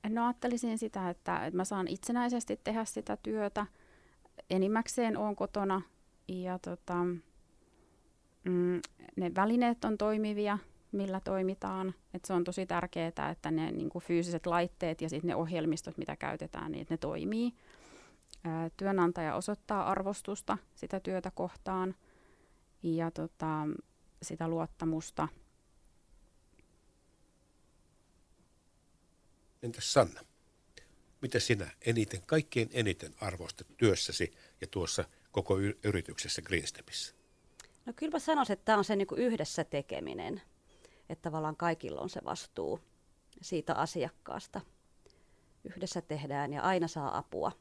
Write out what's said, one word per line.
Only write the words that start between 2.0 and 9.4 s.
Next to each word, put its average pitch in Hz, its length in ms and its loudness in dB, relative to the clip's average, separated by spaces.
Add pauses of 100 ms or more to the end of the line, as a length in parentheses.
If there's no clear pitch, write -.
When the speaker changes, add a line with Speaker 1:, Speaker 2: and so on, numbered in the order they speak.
Speaker 1:
tehdä 220 200 0
sitä 214 320 -4
työtä. 214 500 -2 (840)
Enimmäkseen 220 680 2
oon 208 200 0
kotona 196 460 0 (460)
ja 180 300 -4
tota, 175 460 -2 (1400)
mm, 180 360 4 (360)
ne 175 200 -2
välineet 233 480 4